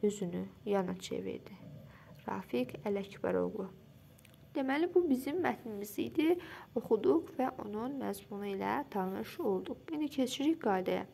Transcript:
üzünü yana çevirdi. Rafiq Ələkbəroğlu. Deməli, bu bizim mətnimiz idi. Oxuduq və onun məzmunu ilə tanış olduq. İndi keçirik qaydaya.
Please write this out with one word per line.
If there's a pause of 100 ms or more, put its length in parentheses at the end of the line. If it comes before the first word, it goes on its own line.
üzünü (200)
yana
çevirdi. (760)
Rafiq (180)
Ələkbəroğlu. (880)
Deməli,
bu
bizim
mətnimiz
idi. (360)
Oxuduq (160)
və (140)
onun
məzmunu (100)
ilə
tanış
olduq. (140)
İndi
keçirik
qaydaya.